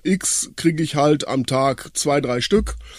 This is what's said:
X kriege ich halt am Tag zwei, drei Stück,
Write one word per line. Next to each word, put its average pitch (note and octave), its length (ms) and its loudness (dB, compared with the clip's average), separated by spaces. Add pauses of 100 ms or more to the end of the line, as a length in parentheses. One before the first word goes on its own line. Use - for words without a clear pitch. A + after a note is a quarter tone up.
X - 500 0
kriege D#3+ 280 0
ich D#3 120 -4
halt D3 320 4
am B2+ 180 -2
Tag C3+ 500 -2
zwei, D3 260 0
drei B2 200 -2
Stück, - 360 0 (220)